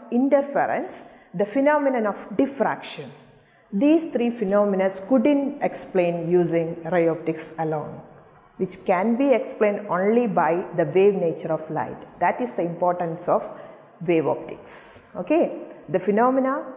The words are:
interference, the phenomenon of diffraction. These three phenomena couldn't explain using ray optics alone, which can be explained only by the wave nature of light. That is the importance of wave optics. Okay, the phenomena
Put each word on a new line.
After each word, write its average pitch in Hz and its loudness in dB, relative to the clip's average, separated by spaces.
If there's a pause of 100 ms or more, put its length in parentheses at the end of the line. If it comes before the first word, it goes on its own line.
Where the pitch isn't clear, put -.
(120)
interference, 269 0 (300)
the 202 0
phenomenon 269 2
of 190 -4 (180)
diffraction. 160 -2 (600)
These 302 4
three 240 -2
phenomena 202 2 (180)
couldn't 277 2
explain 175 0
using 165 2
ray 165 2
optics 160 -2
alone, 156 -4 (560)
which - -4
can 208 2
be 277 4
explained 208 0
only 208 2
by 175 0
the 165 2
wave 190 6
nature 170 -2
of 156 -4
light. - -8
That 196 2
is 240 -4
the 185 -2
importance 170 -2
of 208 2 (600)
wave 160 2
optics. - -4 (100)
Okay, 285 0 (280)
the 175 0
phenomena 254 0